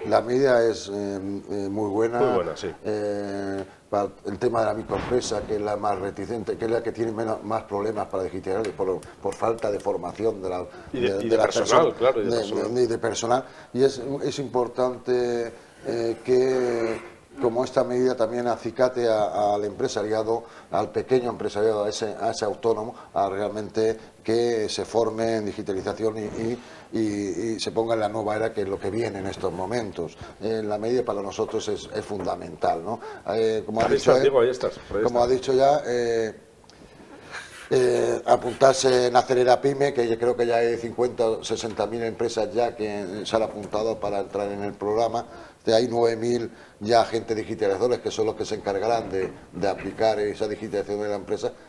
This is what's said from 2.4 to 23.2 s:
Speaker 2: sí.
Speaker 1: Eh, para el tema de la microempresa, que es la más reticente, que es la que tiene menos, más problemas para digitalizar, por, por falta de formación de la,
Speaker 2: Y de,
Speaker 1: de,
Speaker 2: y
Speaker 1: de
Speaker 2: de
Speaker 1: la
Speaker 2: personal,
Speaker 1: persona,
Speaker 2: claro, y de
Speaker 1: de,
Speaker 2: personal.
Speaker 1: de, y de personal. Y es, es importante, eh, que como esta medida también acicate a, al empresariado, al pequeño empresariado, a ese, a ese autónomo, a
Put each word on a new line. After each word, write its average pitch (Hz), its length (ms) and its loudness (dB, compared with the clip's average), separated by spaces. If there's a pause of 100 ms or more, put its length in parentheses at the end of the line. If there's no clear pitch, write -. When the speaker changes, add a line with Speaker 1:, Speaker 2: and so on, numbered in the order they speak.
Speaker 2:
sí. 92 140 -6 (160)
Speaker 1:
Eh, 101 800 -4 (260)
para 101 180 0 (180)
el 101 140 -6
tema 117 220 2
de 110 60 2
la 107 60 0
microempresa, 110 720 -2
que 104 120 -2
es 101 40 -4
la 104 140 -2
más 101 240 0
reticente, 98 580 -6
que - 80 -2
es 110 60 -2
la 117 100 2
que 113 120 -4
tiene 117 180 -2
menos, 110 320 -4
más 110 200 -2
problemas 101 440 -2
para 95 160 -2
digitalizar, 95 520 -2
por, 92 260 -2 (200)
por 98 140 -2
falta 110 340 0
de 101 100 -2
formación 95 600 -2
de 92 80 -4
la, 90 160 -4 (280)
Speaker 2:
Y 131 80 -4
de, 123 140 2
Speaker 1:
de, 101 40 -2
Speaker 2:
y 101 60 -2
Speaker 1:
de 113 60 -2
Speaker 2:
de 113 60 6
Speaker 1:
la 107 60 4
Speaker 2:
personal, 113 500 4
Speaker 1:
persona, - 40 -12
Speaker 2:
claro, 123 240 4
y 104 40 -2
de 117 60 0
Speaker 1:
de, 120 60 2
Speaker 2:
personal. 104 360 -2
Speaker 1:
de, 123 100 4
y 120 40 4
de 113 100 -2
personal. 117 480 0 (280)
Y 123 100 4
es, 131 180 2 (220)
es 127 160 -4
importante, 123 1120 -2 (340)
eh, 117 380 -2
que 123 880 2 (280)
como 123 220 2
esta 127 200 2
medida 123 320 2
también 120 320 0
acicate 120 600 2
a, 104 460 2
al 104 100 -2
empresariado, 110 800 -2 (260)
al 104 220 -2
pequeño 120 400 2
empresariado, 104 520 2
a 104 60 0
ese, 104 320 -4
a 113 80 2
ese 110 160 -2
autónomo, 107 480 0 (180)
a 98 160 2